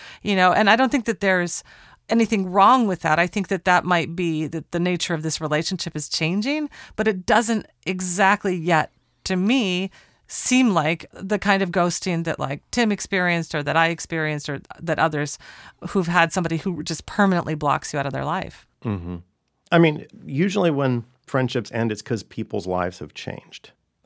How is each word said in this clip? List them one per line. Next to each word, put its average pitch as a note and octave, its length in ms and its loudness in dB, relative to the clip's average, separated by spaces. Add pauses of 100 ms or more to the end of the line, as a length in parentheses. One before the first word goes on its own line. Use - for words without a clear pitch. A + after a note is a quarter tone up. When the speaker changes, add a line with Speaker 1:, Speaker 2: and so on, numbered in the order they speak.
(220)
Speaker 1:
you G3+ 140 0
know, F#3 160 6
and G#3 180 4
I A3 60 6
don't B3+ 140 2
think C4 160 0
that A3 140 -4
there's F#3 420 0 (460)
anything A3 420 2
wrong G#3+ 360 6
with F#3 160 -2
that. D#3+ 160 2
I F3 80 4
think F#3+ 220 -4
that F#3 160 -2
that F3+ 200 4
might E3+ 320 0
be D#3+ 320 -2
that D#3+ 240 -10
the F3 80 0
nature F3 340 -2
of D#3 80 -4
this D#3 180 -4
relationship D#3 540 -4
is D3+ 140 -6
changing, A3 600 -2 (280)
but A3 100 0
it F#3+ 200 -2
doesn't A3+ 400 2 (200)
exactly F#3+ 720 0
yet, E3 360 0 (320)
to F#3+ 120 -2
me, F#3+ 540 0 (360)
seem B3+ 440 2
like E3 420 0
the G3 260 -4
kind G3 240 2
of F3+ 100 -2
ghosting F3 520 0
that, E3 140 -4
like, C#3 320 -6
Tim A3+ 220 2
experienced F3 640 -2
or D3 100 -2
that C#3+ 120 0
I E3 120 4
experienced D#3 600 -4
or C#3 120 -6 (200)
that E3 180 -2
others D3+ 400 0 (500)
who've F#3 180 0
had E3+ 260 2
somebody E3 260 -2
who F3 260 -6
just - 220 -8
permanently F3+ 500 0
blocks C#3+ 360 -2
you D#3 60 -4
out C#3 80 -2
of C#3 60 -6
their C3+ 120 -4
life. - 420 -6 (180)
Speaker 2:
Mm-hmm. F2+ 320 -4 (560)
I E3+ 60 6
mean, D#3 280 4 (180)
usually F3+ 460 0
when C3 340 0 (220)
friendships B2+ 460 -2
end, A2+ 200 0
it's G2 100 -8
'cause A2 220 -4
people's G#2+ 420 -8
lives F2+ 320 -2
have - 160 -14
changed. - 560 -14 (360)